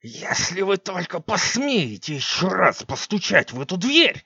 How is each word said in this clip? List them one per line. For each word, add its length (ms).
Если 600
вы 140
только 420
посмеете 960
ещё 340
раз 360
постучать 680
в 80
эту 160
дверь! 500